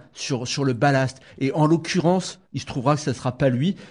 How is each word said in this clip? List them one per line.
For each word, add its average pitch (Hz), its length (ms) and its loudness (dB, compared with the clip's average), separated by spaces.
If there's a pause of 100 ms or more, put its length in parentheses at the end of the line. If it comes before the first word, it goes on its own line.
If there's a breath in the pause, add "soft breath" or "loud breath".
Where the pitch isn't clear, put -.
(140)
sur, 123 340 -6
sur - 160 -4
le 135 80 2
ballast. 131 480 0 (200 loud breath)
Et 135 120 0
en 151 140 4
l'occurrence, 165 720 2 (140)
il 139 80 -6
se - 40 -14
trouvera 139 300 0
que 143 60 -4
ça 135 120 -2
sera 123 240 -6
pas 139 120 2
lui, 131 260 0 (160 loud breath)